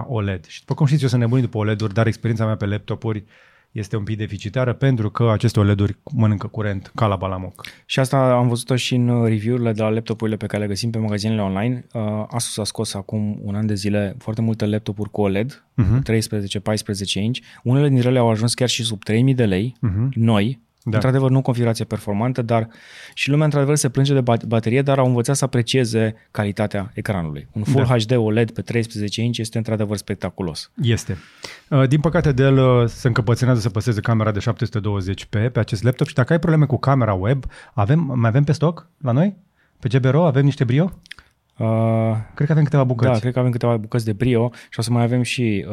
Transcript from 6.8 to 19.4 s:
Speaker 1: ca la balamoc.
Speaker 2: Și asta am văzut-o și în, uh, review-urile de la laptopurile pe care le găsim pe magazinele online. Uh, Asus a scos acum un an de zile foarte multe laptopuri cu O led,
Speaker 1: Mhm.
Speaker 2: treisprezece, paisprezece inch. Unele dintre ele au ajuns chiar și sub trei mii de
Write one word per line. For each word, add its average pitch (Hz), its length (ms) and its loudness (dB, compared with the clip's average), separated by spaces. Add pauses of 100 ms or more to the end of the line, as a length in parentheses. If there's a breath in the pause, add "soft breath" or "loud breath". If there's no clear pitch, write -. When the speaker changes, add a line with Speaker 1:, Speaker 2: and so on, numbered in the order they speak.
Speaker 1:
ca 117 100 2
la 101 100 2
balamoc. 92 500 -8 (200 loud breath)
Speaker 2:
Și - 140 -2
asta 135 180 0
am 123 300 4
văzut-o 120 280 -2
și 123 200 -2
în, 123 120 2
uh, 120 200 2
review-urile 113 440 0
de 107 100 -4
la 110 80 0
laptopurile 110 480 -4
pe 104 80 -6
care 101 160 -4
le 104 60 -2
găsim 101 220 -4
pe 113 80 -4
magazinele 107 440 -2
online. 107 520 -2
Uh, 117 80 -6 (280)
Asus - 280 -6
a 107 60 -4
scos - 300 -6
acum 104 480 -6
un 101 140 -6
an 107 100 -2
de 107 80 0
zile 101 440 -2
foarte 110 240 -6
multe 110 240 -2
laptopuri 104 460 -4
cu 104 100 -4
O 101 60 2
led, 104 360 -4 (100)
Speaker 1:
Mhm. 110 280 2
Speaker 2:
treisprezece, 107 580 -2
paisprezece 101 600 -4
inch. 113 200 -2 (240 loud breath)
Unele 139 260 2
dintre 123 200 4
ele 127 100 2
au 117 100 4
ajuns 113 240 0
chiar 123 160 0
și - 140 -4
sub 110 200 -6
trei 110 180 0
mii 135 120 4
de 123 120 2